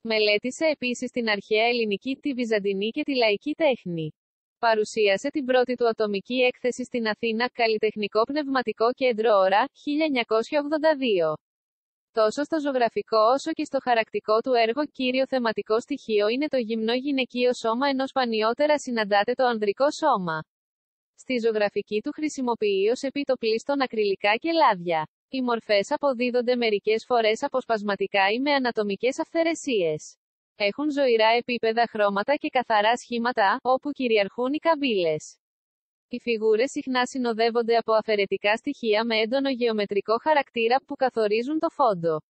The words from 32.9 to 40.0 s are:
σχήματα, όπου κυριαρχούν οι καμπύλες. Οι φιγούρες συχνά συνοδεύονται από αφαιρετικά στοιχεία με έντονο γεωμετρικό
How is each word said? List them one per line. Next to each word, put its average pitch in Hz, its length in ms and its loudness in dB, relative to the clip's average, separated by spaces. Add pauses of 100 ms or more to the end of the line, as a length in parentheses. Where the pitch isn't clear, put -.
σχήματα, 233 640 0
όπου 262 280 0
κυριαρχούν 240 640 -2
οι 302 60 -2
καμπύλες. 220 760 0 (800)
Οι - 80 -10
φιγούρες 220 500 2
συχνά 254 360 -2
συνοδεύονται 233 680 0
από 226 160 0
αφαιρετικά 208 640 2
στοιχεία 226 480 -2
με 226 160 0
έντονο 269 300 0
γεωμετρικό 220 720 0